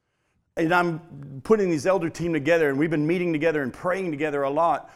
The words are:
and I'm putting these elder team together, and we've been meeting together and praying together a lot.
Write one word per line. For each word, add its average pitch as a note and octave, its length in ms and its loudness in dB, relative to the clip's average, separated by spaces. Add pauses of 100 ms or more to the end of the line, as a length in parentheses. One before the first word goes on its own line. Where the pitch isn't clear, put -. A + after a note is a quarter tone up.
(580)
and E3+ 160 2
I'm D3+ 720 -2
putting G#3 240 4
these D3+ 180 0
elder F#3 220 2
team E3 240 -4
together, D#3 360 4
and C3+ 80 0
we've D#3+ 120 2
been D3+ 180 0
meeting F3 240 0
together D3+ 320 0
and B2 80 -4
praying F3+ 400 -4
together C#3+ 320 -2
a C#3 60 0
lot. D3+ 460 0